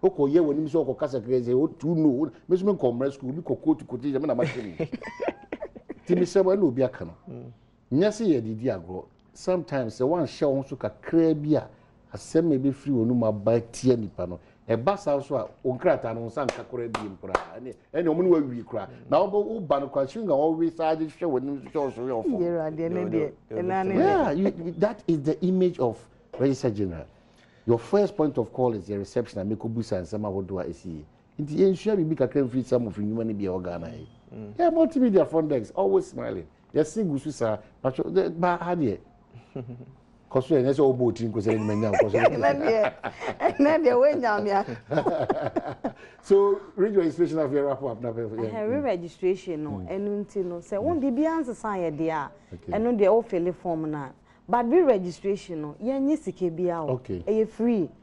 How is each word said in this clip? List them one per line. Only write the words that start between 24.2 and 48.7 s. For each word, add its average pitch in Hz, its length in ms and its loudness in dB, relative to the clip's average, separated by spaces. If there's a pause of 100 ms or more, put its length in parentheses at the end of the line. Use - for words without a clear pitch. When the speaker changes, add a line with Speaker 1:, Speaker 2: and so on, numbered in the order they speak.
Speaker 1:
you, 170 460 -2
that 214 300 0
is 160 160 2
the 156 200 0
image 180 360 2
of 117 240 0 (360)
Register 131 320 2
General. 90 340 -4 (640)
Your 117 100 6
first 202 400 2
point 151 220 0
of 110 120 -2
call 127 220 2
is 95 140 -6
the 101 100 -4
reception 104 420 -4
and 98 100 -4
make 113 100 -2
obusa 113 380 -4
and 87 100 -6
sama 104 220 -6
what 95 180 -4
do 95 120 -6
I 85 120 -6
see. 80 340 -12 (340)
Nti 147 280 -4
ensure 202 300 0
bi 160 180 0
kakra 131 340 2
free 123 140 -2
some 123 240 0
of 95 100 -8
you 104 80 -4
money 113 280 -2
be 101 140 -4
organ. 85 600 -8 (260)
Speaker 2:
Mm. 208 240 -14
Speaker 1:
Yeah, 339 140 4
multimedia 254 580 4
front 160 200 0
desk 123 260 -2
always 196 320 2
smiling. 110 400 -8 (260)
You 151 100 4
see, 180 180 -2
gusu 143 320 -2
sa, 110 240 0 (240)
but 131 160 -2
you, 156 140 -2
the, 180 180 2
but 175 320 0
how 175 140 0
there? 127 220 0 (580)
<laughs> 131 80 -8 (680)
'Cause 131 220 0
we, 143 100 6
that's 131 160 2
all 139 160 6
boating, 117 400 0
'cause 104 140 -2
any 110 100 2
man 107 240 0
now, 110 120 0
'cause 226 200 2
Speaker 3:
<laughs> - 20 0
And - 280 4
then, 220 500 2 (460)
and - 160 2 (100)
then 311 180 4
the 247 140 4
way 285 160 6
now, 233 300 0
yeah. 196 200 2 (240)
Speaker 1:
<laughs> 147 840 -2 (480)
So, 196 400 4 (140)
re-registration 170 640 2
of 143 120 0
your 143 160 2
wrap 135 140 -2
up 117 200 -6
now. 123 80 -4
Speaker 3:
Uh, 113 40 -6 (540)
re-registration, 185 960 -2